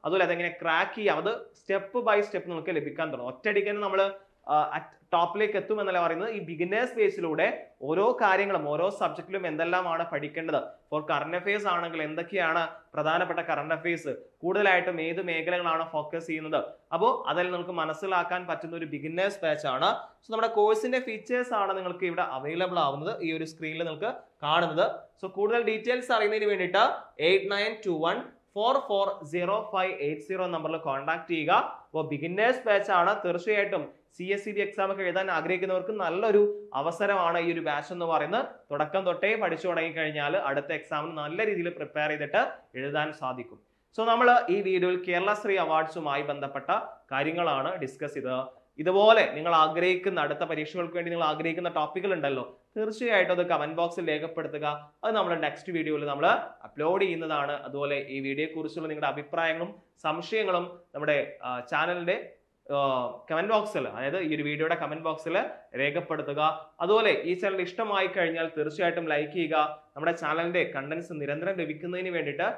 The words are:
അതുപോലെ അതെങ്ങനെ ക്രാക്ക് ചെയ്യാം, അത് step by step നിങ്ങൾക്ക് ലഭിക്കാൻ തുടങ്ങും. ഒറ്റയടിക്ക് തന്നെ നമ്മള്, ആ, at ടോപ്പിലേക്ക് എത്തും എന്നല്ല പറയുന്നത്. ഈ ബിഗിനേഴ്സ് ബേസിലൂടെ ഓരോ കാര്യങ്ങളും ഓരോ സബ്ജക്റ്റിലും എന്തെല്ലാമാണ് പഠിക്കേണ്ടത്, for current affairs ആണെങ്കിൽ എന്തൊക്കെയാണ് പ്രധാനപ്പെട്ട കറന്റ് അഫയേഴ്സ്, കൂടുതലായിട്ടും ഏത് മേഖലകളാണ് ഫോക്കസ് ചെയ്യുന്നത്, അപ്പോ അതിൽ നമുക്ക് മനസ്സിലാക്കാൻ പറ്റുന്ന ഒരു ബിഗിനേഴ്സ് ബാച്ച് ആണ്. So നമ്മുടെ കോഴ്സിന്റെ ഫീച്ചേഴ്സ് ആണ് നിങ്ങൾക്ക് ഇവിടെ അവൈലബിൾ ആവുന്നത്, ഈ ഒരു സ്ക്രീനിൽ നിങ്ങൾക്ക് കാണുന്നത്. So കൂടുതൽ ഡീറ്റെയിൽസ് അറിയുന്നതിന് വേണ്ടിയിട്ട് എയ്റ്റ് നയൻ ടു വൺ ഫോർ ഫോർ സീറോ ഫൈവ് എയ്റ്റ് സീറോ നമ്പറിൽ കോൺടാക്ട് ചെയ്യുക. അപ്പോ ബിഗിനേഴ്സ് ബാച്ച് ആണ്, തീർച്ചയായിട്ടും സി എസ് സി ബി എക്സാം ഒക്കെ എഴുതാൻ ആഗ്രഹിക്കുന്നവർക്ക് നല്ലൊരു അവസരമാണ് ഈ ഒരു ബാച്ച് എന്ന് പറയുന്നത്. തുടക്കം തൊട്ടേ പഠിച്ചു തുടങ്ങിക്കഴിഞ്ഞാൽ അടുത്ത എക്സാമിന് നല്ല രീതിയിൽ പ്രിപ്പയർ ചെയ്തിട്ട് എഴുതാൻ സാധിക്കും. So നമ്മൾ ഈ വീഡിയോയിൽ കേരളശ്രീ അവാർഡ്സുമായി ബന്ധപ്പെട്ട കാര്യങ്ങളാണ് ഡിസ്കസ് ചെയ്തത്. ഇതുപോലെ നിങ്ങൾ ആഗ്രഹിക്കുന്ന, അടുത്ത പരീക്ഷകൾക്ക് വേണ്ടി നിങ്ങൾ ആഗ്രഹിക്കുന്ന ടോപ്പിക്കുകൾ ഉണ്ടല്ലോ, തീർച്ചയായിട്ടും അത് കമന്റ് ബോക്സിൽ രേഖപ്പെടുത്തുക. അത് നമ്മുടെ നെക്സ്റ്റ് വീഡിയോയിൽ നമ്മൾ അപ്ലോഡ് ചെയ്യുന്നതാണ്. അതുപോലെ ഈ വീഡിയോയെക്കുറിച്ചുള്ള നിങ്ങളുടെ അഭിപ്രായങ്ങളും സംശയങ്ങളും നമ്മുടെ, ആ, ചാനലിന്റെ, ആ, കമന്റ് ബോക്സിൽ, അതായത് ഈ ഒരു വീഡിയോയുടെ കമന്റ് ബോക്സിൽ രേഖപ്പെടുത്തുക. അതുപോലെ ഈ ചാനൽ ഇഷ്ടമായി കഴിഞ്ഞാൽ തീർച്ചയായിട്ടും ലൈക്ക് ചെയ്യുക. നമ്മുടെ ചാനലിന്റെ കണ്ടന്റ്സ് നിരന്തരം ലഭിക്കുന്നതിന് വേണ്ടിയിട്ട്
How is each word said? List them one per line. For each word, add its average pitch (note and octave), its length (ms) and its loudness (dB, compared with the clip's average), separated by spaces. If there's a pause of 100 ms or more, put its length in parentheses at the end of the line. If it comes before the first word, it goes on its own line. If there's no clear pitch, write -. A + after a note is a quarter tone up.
അതുപോലെ F3+ 200 4
അതെങ്ങനെ F3 380 -2
ക്രാക്ക് E3 360 0
ചെയ്യാം, F#3+ 180 2
അത് F3+ 220 -2
step - 640 -4
by G#3+ 180 4
step G3+ 260 -4
നിങ്ങൾക്ക് E3+ 300 -4
ലഭിക്കാൻ D3+ 320 -4
തുടങ്ങും. B2 240 -6
ഒറ്റയടിക്ക് G#3 380 0
തന്നെ G#3 120 -4
നമ്മള്, G3 300 2 (360)
ആ, D3+ 300 2
at - 340 -14
ടോപ്പിലേക്ക് G3+ 440 2
എത്തും G#3 240 -2
എന്നല്ല F#3 260 0
പറയുന്നത്. E3+ 240 0
ഈ G#3+ 80 -6
ബിഗിനേഴ്സ് F#3 560 -2
ബേസിലൂടെ F3+ 720 0 (160)
ഓരോ G3 380 2
കാര്യങ്ങളും F#3+ 480 4
ഓരോ E3 220 2
സബ്ജക്റ്റിലും F#3 560 -4
എന്തെല്ലാമാണ് E3 640 0
പഠിക്കേണ്ടത്, D3 520 -2 (280)
for D3+ 100 -2 (100)
current D3+ 280 0
affairs G3+ 300 0
ആണെങ്കിൽ E3+ 340 -2
എന്തൊക്കെയാണ് E3 680 0 (260)
പ്രധാനപ്പെട്ട E3 460 0
കറന്റ് D#3 340 -2
അഫയേഴ്സ്, D#3 420 -4 (260)
കൂടുതലായിട്ടും F3+ 580 4
ഏത് E3 220 -2
മേഖലകളാണ് E3 680 0
ഫോക്കസ് D#3+ 360 -4
ചെയ്യുന്നത്, D#3 380 -2 (300)
അപ്പോ A3+ 320 2
അതിൽ F3+ 240 0
നമുക്ക് F3 200 -4
മനസ്സിലാക്കാൻ F3 760 -2
പറ്റുന്ന E3 300 -6
ഒരു E3 80 -6
ബിഗിനേഴ്സ് E3 580 -4
ബാച്ച് D3+ 240 0
ആണ്. C#3 240 2 (340)
So - 60 -20
നമ്മുടെ A3 280 0
കോഴ്സിന്റെ A3 420 4
ഫീച്ചേഴ്സ് B3 540 -4
ആണ് F#3+ 220 0
നിങ്ങൾക്ക് F3+ 280 -4
ഇവിടെ F3 180 0
അവൈലബിൾ E3 560 -2
ആവുന്നത്, D#3 440 0
ഈ D#3+ 100 -2
ഒരു D#3+ 120 -4
സ്ക്രീനിൽ D#3+ 400 -8
നിങ്ങൾക്ക് D#3+ 280 -4 (300)
കാണുന്നത്. D#3+ 440 4 (340)
So F#3+ 100 -8
കൂടുതൽ G#3 320 2
ഡീറ്റെയിൽസ് A#3 500 0
അറിയുന്നതിന് G#3+ 380 2
വേണ്ടിയിട്ട് F#3 340 4 (440)
എയ്റ്റ് F#3+ 240 4
നയൻ G#3+ 240 0 (100)
ടു F#3 40 0 (160)
വൺ G#3+ 160 0 (320)
ഫോർ A#3+ 240 4 (100)
ഫോർ G3 380 0
സീറോ F#3 460 -2
ഫൈവ് F#3+ 280 2
എയ്റ്റ് D3+ 220 -4
സീറോ F#3 240 -2
നമ്പറിൽ D#3+ 300 -2
കോൺടാക്ട് D#3+ 540 -2
ചെയ്യുക. D#3+ 220 2
അപ്പോ - 500 0
ബിഗിനേഴ്സ് F3+ 640 0
ബാച്ച് G3+ 260 4
ആണ്, F#3 220 6 (100)
തീർച്ചയായിട്ടും F3+ 800 0 (120)
സി F3 80 -8
എസ് G3+ 200 -2
സി G#3+ 60 -6
ബി G3+ 100 -4
എക്സാം G3 320 -2
ഒക്കെ F#3+ 100 -4
എഴുതാൻ F#3 280 0
ആഗ്രഹിക്കുന്നവർക്ക് F#3 600 0
നല്ലൊരു G3+ 520 4 (320)
അവസരമാണ് E3+ 640 2
ഈ E3+ 140 2
ഒരു E3 80 -2
ബാച്ച് D3+ 320 -2
എന്ന് F3 120 -4
പറയുന്നത്. E3 420 0 (240)
തുടക്കം D3+ 340 -2
തൊട്ടേ F#3 300 2
പഠിച്ചു F#3 340 -2
തുടങ്ങിക്കഴിഞ്ഞാൽ D#3+ 680 -2
അടുത്ത C#3+ 360 -2
എക്സാമിന് D#3 440 -6
നല്ല D#3+ 300 -2
രീതിയിൽ F3 220 -2
പ്രിപ്പയർ D3+ 400 -4
ചെയ്തിട്ട് D3+ 440 0 (220)
എഴുതാൻ D3 380 -2
സാധിക്കും. B2+ 480 -8 (380)
So A3+ 80 2
നമ്മൾ A#3+ 440 8
ഈ G3 100 4
വീഡിയോയിൽ F3+ 440 2
കേരളശ്രീ G3 520 0
അവാർഡ്സുമായി D#3 640 0
ബന്ധപ്പെട്ട C#3 480 -4 (420)
കാര്യങ്ങളാണ് D#3 640 0
ഡിസ്കസ് C#3+ 380 -8
ചെയ്തത്. C3 320 -4 (320)
ഇതുപോലെ G3 560 8
നിങ്ങൾ E3 200 0
ആഗ്രഹിക്കുന്ന, F3 680 4
അടുത്ത D3 180 0
പരീക്ഷകൾക്ക് E3 560 -4
വേണ്ടി E3+ 160 -4
നിങ്ങൾ E3+ 160 0
ആഗ്രഹിക്കുന്ന E3 420 -2
ടോപ്പിക്കുകൾ E3+ 460 -2
ഉണ്ടല്ലോ, C#3 440 -2 (180)
തീർച്ചയായിട്ടും G#3+ 600 2
അത് F3 80 2
കമന്റ് D#3 280 0
ബോക്സിൽ E3+ 340 -2
രേഖപ്പെടുത്തുക. D3+ 840 -4 (120)
അത് A3 120 0
നമ്മുടെ F3 200 2
നെക്സ്റ്റ് D3+ 360 -4
വീഡിയോയിൽ D3+ 340 -2
നമ്മൾ D3 200 0 (380)
അപ്ലോഡ് E3 380 0
ചെയ്യുന്നതാണ്. D#3+ 500 -2
അതുപോലെ C#3 560 -4
ഈ C3+ 120 -6
വീഡിയോയെക്കുറിച്ചുള്ള D#3 680 -4
നിങ്ങളുടെ D3+ 180 -2
അഭിപ്രായങ്ങളും E3 680 -2 (280)
സംശയങ്ങളും F3 800 -2 (140)
നമ്മുടെ, D3 480 0
ആ, B2 180 -6
ചാനലിന്റെ, E3+ 720 -2 (400)
ആ, C#3+ 40 0 (540)
കമന്റ് F3 240 0
ബോക്സിൽ, G3 340 0
അതായത് C3+ 320 -2
ഈ D#3 160 0
ഒരു D3 60 -4
വീഡിയോയുടെ D3+ 320 0
കമന്റ് D#3+ 280 -6
ബോക്സിൽ D#3+ 340 -4 (420)
രേഖപ്പെടുത്തുക. D3+ 920 -2 (100)
അതുപോലെ G3+ 300 6
ഈ E3+ 240 2
ചാനൽ F#3+ 260 -2
ഇഷ്ടമായി G3 460 -2
കഴിഞ്ഞാൽ E3 520 0
തീർച്ചയായിട്ടും E3 500 0
ലൈക്ക് D3+ 240 0
ചെയ്യുക. D#3 500 0 (140)
നമ്മുടെ D#3+ 160 2
ചാനലിന്റെ E3 640 0
കണ്ടന്റ്സ് D#3 360 -6
നിരന്തരം D3+ 420 -4
ലഭിക്കുന്നതിന് F3 540 -6
വേണ്ടിയിട്ട് E3+ 500 -2